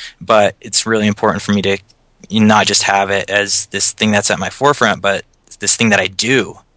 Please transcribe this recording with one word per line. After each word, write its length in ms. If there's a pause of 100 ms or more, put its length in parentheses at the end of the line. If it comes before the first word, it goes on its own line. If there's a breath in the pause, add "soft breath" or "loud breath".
(200 loud breath)
but 400
it's 240
really 220
important 360
for 100
me 100
to 160 (540)
not 340
just 180
have 260
it 200
as 360
this 260
thing 180
that's 220
at 80
my 100
forefront, 500
but 240 (360)
this 160
thing 140
that 100
I 80
do 500 (180)